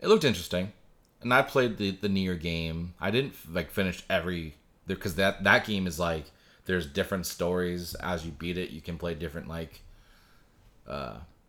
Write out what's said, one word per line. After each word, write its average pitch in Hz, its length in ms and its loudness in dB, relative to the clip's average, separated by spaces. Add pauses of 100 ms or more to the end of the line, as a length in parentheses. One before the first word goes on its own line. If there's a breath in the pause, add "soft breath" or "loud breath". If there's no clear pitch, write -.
It - 80 0
looked 202 160 8
interesting. 92 480 0 (500)
And 120 100 0
I 131 100 8
played 123 340 2
the, 98 160 0
the 101 160 -2
Nier 95 260 2
game. 82 680 -4
I 90 120 -2
didn't, 131 220 0 (180)
like, 85 180 -2
finish 92 400 -2
every, 85 440 -2 (320)
because 92 300 -4
that, 95 280 2
that 107 200 8
game 98 220 0
is, 82 140 -4
like, 82 240 0 (400 soft breath)
there's 90 220 0
different 90 400 -2
stories 87 680 -2
as 85 320 -4
you 82 60 -8
beat 85 260 -6
it. 90 120 -4
You 78 100 -12
can 85 180 -8
play 85 160 -4
different, 80 320 -8
like, 82 340 -10 (1080 soft breath)
uh, 65 300 -8 (300)